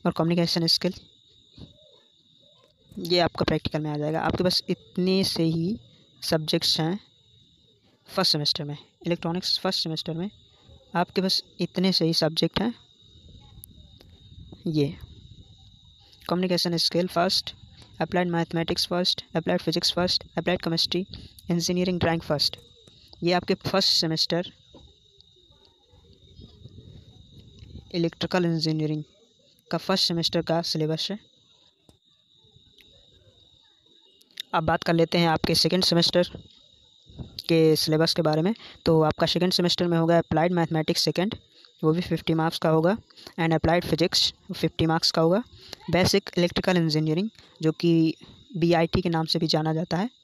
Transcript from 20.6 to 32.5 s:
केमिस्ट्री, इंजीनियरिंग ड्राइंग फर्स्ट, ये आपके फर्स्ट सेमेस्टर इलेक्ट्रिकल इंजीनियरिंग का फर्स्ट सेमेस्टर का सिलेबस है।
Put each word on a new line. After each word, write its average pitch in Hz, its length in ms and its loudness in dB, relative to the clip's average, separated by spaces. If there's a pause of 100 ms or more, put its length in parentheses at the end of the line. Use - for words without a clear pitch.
केमिस्ट्री, 170 440 -2 (440)
इंजीनियरिंग 180 500 0
ड्राइंग 165 200 0
फर्स्ट, - 380 -2 (640)
ये 175 100 2
आपके 180 220 0
फर्स्ट - 380 0
सेमेस्टर 165 600 -2 (3500)
इलेक्ट्रिकल 175 500 0
इंजीनियरिंग 156 600 0 (680)
का 170 80 0
फर्स्ट - 300 0
सेमेस्टर 170 340 0
का 165 200 -2
सिलेबस 156 480 -4
है। - 220 -14 (3250)